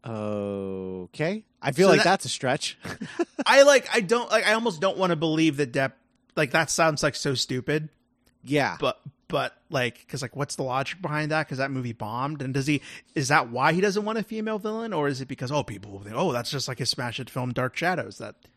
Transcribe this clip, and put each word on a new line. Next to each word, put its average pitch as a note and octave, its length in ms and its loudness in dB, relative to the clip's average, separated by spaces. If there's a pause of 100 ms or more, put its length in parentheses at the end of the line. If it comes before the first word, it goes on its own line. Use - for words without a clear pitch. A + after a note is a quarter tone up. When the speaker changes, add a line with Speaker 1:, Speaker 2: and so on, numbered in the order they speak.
Speaker 1:
Okay. G2+ 1400 -6 (180)
I C#3 100 -2
feel F3 160 6
Speaker 2:
So F#3 60 10
Speaker 1:
like D3 60 8
Speaker 2:
that E3+ 100 4
Speaker 1:
that's F#3+ 160 2
a C3 40 -6
stretch. - 480 -4 (340)
<laughs> - 340 -4
Speaker 2:
I, C4+ 180 8
like, C#4+ 300 6
I A#3 80 2
don't, A3 280 0
like, G#3 180 2
I G#3 60 4
almost A3+ 280 -2
don't F#3+ 160 0
wanna F3+ 180 2
believe D#3 420 2
that C3+ 140 -2
Depp, C3+ 220 -2 (420)
like, D#3 160 2
that D#3+ 180 2
sounds, D#3+ 340 2
like, D3 120 0
so C#3+ 200 -2
stupid. D3 540 -2 (540)
Speaker 1:
Yeah. B2 360 0
Speaker 2:
But, C3 200 -2 (280)
but, C3+ 280 -2 (140)
like, B2 380 -2
'cause, B2+ 140 -8
like, B2 140 -10
what's B2 200 -6
the - 80 -4
logic C3+ 380 -4
behind D3+ 300 -2
that? D#3 160 0
'Cause C#3 120 -8
that C#3 120 -2
movie B2+ 220 -4
bombed. B2+ 480 -6
And C3 120 -6
does C3+ 140 0
he, D3 140 2 (340)
is C3+ 140 -2
that C#3 200 4
why C3 240 4
he F3+ 80 2
doesn't G3+ 220 2
want A3 140 -2
a G#3 60 -2
female A3 360 -6
villain? A3 340 -6
Or D3 140 0
is C3 140 -2
it B2+ 60 -10
because, C3 240 -6
oh, D3 120 2
people G2+ 280 -10
will G2 100 -14
think, G2+ 140 -12
"Oh, D#3+ 160 2
that's A#2+ 200 -2
just C3+ 160 -4
like B2+ 120 -8
his B2 100 -2
smash A#2+ 280 -4
hit B2 120 -8
film B2+ 240 -4
Dark B2+ 240 -2
Shadows D#3+ 400 -2
that G#2+ 180 -12 (220)